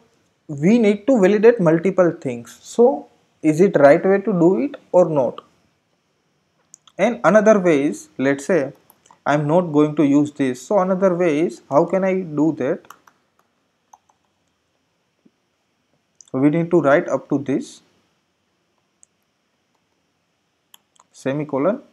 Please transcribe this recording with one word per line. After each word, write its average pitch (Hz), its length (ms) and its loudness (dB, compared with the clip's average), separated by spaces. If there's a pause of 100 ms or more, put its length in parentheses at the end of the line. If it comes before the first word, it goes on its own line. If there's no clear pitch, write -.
(480)
we 160 320 0
need 208 260 0
to 262 160 2
validate 208 380 2
multiple 170 600 0
things. 120 400 -12
So 277 480 -2 (360)
is 156 180 2
it 190 140 2
right 147 280 6
way 190 140 2
to 202 160 -4
do 180 300 2
it 285 140 -10 (140)
or 180 180 2
not? 135 320 -4 (1600)
And 233 260 -2
another 208 360 4
way 165 240 2
is, - 340 -6
let's 139 280 -2
say 143 280 -2 (520)
I'm 147 220 -2
not 165 240 0
going 151 240 0
to 165 80 0
use 143 300 0
this. 127 280 -6
So 208 180 -2
another 185 360 -2
way 170 240 -2
is, 175 300 -6
how 151 160 2
can 185 180 -4
I 190 160 -2
do 151 380 -2
that? 143 240 -6 (3500)
We 135 160 0
need 170 220 -4
to 175 100 2
write 143 260 2
up - 220 -6
to 147 80 -2
this - 440 -8 (3250)
semicolon 147 800 -6